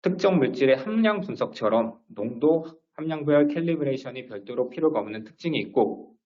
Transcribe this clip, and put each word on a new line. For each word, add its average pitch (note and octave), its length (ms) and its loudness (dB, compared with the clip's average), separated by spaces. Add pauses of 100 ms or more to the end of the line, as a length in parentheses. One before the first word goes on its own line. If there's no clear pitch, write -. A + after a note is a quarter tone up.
특정 F#3 320 2
물질의 C3 400 4
함량 G#3+ 460 0
분석처럼 A2+ 760 -2 (100)
농도 B2 580 0 (260)
함량별 D3 560 2
캘리브레이션이 C#3 760 -4
별도로 A#2+ 420 -6
필요가 D3+ 320 0
없는 G#2+ 240 -10
특징이 D#3 360 -6
있고 - 540 -2 (100)